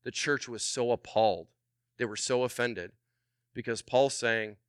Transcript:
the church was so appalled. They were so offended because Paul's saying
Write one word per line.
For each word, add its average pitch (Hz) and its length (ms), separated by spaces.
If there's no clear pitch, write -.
the 123 80
church - 380
was 113 140
so 120 280
appalled. 107 560
They 123 80
were 107 100
so 127 280
offended 117 480
because 120 280
Paul's 131 340
saying 110 420